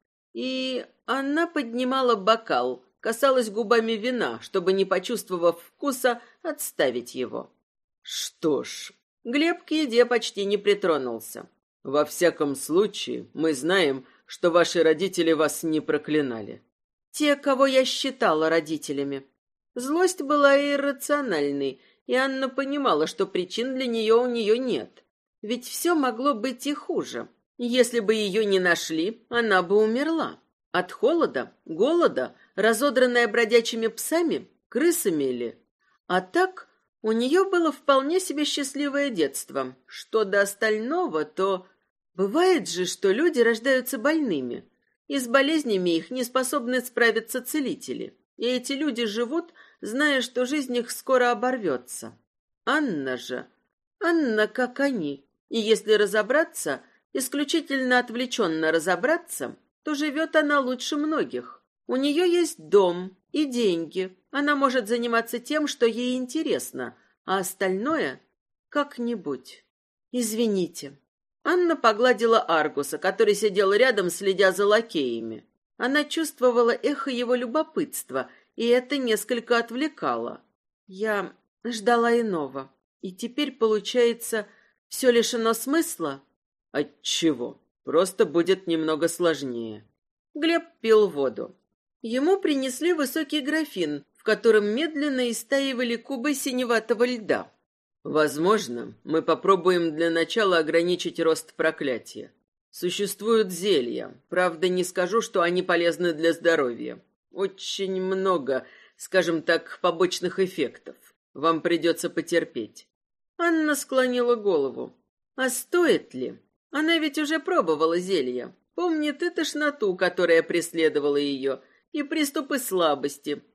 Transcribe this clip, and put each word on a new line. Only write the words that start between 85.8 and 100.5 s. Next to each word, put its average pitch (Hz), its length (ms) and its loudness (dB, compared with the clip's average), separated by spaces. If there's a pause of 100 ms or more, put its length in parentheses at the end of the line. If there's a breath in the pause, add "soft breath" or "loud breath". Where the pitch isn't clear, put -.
«Отчего? 143 920 -2 (220)
Просто 180 420 2
будет 170 400 0
немного 160 420 0
сложнее». 127 760 -4 (480)
Глеб 330 300 0 (160)
пил 220 280 6
воду. 135 460 -4 (480)
Ему 277 360 0
принесли 294 540 -2
высокий 302 480 -2
графин, 247 640 -4 (100)
в - 80 -20
котором 214 440 4
медленно 277 640 -2
истаивали 254 680 -2
кубы 269 380 -4
синеватого 240 680 0
льда. 190 480 -4 (520)
«Возможно, 147 1000 0
мы 156 200 -2
попробуем 170 760 2
для 170 140 2
начала 170 480 2